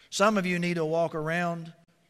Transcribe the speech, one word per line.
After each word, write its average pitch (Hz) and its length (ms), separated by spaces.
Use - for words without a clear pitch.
Some 208 280
of 180 80
you 180 140
need 175 140
to 165 100
walk 165 320
around 165 560